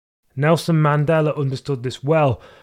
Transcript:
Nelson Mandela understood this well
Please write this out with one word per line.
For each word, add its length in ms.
Nelson 440
Mandela 580
understood 480
this 180
well 380